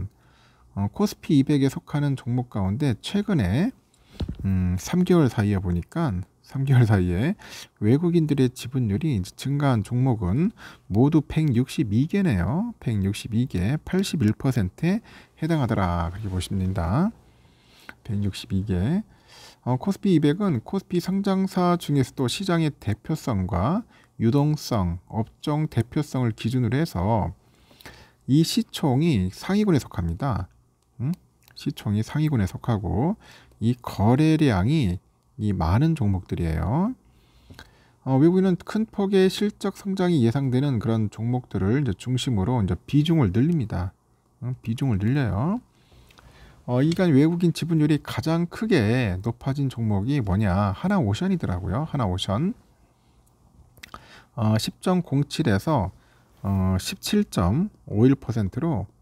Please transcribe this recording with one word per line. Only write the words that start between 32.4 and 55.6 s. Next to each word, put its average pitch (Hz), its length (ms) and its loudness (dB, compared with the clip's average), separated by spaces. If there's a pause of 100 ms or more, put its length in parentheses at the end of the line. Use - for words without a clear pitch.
속하고 110 680 -2 (440)
이 120 220 0
거래량이 131 1200 2 (380)
이 104 160 -2
많은 104 420 2
종목들이에요. 95 960 -2 (1080)
어, 131 140 0
외국인은 180 480 4
큰 214 200 -2
폭의 190 440 2
실적 208 480 -4
성장이 180 480 2
예상되는 131 540 0
그런 110 300 0
종목들을 117 720 -2
이제 113 120 0
중심으로 123 720 0
이제 92 120 0 (100)
비중을 147 460 2
늘립니다. 110 640 0 (500)
음, 123 180 -8
비중을 117 360 -2
늘려요. 127 640 0 (1040)
어, 123 180 2
이간 170 280 2
외국인 165 420 4
지분율이 156 500 0
가장 165 420 -2
크게 123 800 0
높아진 135 460 -4
종목이 113 500 -2
뭐냐? 101 340 2
하나오션이더라고요. 104 1400 -2
하나오션. 113 640 -2 (1800)
어, 110 220 2
십 - 240 -6
점 185 200 0
공칠에서, 135 920 0 (520)